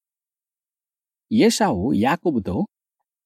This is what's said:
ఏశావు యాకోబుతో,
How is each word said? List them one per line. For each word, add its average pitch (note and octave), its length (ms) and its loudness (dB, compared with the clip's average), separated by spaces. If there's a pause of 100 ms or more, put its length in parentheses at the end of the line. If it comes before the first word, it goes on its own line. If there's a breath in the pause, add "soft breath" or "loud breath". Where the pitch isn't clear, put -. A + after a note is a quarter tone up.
(1300)
ఏశావు D3 600 2
యాకోబుతో, D3+ 760 -2 (580)